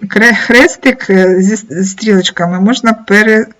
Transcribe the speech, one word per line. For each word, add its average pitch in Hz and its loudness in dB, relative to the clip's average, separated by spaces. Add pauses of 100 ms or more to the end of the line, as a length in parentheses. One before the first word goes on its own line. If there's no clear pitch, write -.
кре-, 226 2
хрестик, 254 0
е, 185 2
зі 208 0
с-, 185 -6
стрілочками 185 -2
можна 233 0
пере-, 220 0 (140)